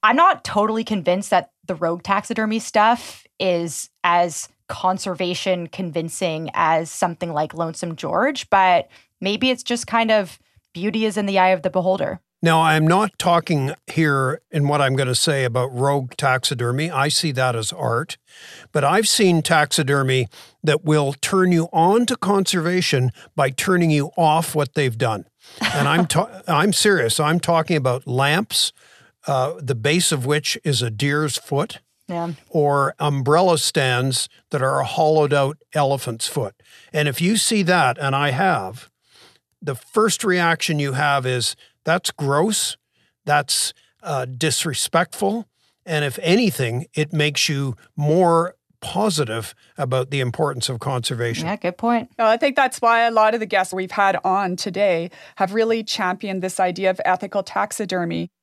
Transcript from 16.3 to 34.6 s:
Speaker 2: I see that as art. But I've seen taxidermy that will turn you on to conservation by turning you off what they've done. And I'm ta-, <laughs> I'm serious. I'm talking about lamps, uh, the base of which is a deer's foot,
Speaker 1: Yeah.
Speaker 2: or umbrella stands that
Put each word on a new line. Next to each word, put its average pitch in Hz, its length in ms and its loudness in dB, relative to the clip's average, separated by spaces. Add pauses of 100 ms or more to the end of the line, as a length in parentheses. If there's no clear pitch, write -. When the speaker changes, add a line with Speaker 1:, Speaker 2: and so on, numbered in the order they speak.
Speaker 2:
I 143 180 0
see 151 240 -2
that 127 240 0
as 110 160 -6
art. 120 460 -4 (540)
But 143 120 0
I've 190 240 2
seen 180 340 4
taxidermy 139 880 0 (340)
that 151 220 0
will 151 300 2
turn 185 360 2
you 170 220 2
on 190 340 4
to 247 100 -2
conservation 180 960 0 (240)
by 139 160 2
turning 175 400 2
you 147 260 2
off 160 380 2
what 143 200 -2
they've 131 240 0
done. 110 280 -2 (340)
And 143 280 0
I'm 165 180 2
ta-, - 380 -2
<laughs> - 40 -10
I'm 175 240 2
serious. 160 460 2
I'm 160 220 2
talking 165 360 0
about 127 300 -2
lamps, 139 680 0 (540)
uh, 139 320 0
the 139 160 -4
base 147 380 0
of 131 140 -4
which 151 360 -2
is 131 200 0
a 120 80 -2
deer's 143 480 -2
foot, - 420 -4 (260)
Speaker 1:
Yeah. 170 260 -6 (180)
Speaker 2:
or 143 500 2
umbrella 151 560 2
stands 127 720 0 (220)
that 139 120 -2